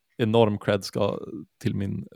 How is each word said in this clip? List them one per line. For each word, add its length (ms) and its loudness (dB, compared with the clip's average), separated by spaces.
enorm 420 4
cred 260 0
ska 340 -2
till 120 -2
min 420 -4